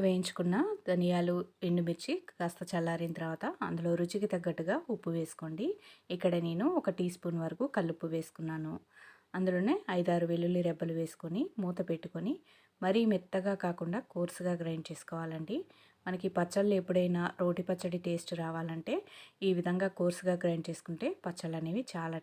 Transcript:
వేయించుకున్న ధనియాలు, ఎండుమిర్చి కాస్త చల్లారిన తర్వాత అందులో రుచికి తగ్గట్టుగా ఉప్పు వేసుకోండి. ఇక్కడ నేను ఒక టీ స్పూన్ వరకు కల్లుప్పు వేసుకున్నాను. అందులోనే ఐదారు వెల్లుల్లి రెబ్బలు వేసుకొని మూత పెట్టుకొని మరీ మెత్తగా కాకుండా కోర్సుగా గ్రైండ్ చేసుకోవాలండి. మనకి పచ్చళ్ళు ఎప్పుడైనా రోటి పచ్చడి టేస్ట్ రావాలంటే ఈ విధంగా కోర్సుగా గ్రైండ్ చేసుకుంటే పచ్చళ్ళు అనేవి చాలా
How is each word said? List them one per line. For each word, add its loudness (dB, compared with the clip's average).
వేయించుకున్న 2
ధనియాలు, 4
ఎండుమిర్చి 0
కాస్త -6
చల్లారిన 0
తర్వాత -4
అందులో 0
రుచికి 0
తగ్గట్టుగా 0
ఉప్పు -4
వేసుకోండి. -4
ఇక్కడ 2
నేను 0
ఒక 0
టీ 0
స్పూన్ -4
వరకు -2
కల్లుప్పు -2
వేసుకున్నాను. -4
అందులోనే 4
ఐదారు 4
వెల్లుల్లి 4
రెబ్బలు -2
వేసుకొని -2
మూత -2
పెట్టుకొని -4
మరీ 4
మెత్తగా 0
కాకుండా -2
కోర్సుగా -2
గ్రైండ్ -4
చేసుకోవాలండి. -6
మనకి -2
పచ్చళ్ళు 4
ఎప్పుడైనా 4
రోటి 2
పచ్చడి -2
టేస్ట్ -2
రావాలంటే -4
ఈ 6
విధంగా 2
కోర్సుగా 2
గ్రైండ్ 2
చేసుకుంటే -4
పచ్చళ్ళు -4
అనేవి -2
చాలా -4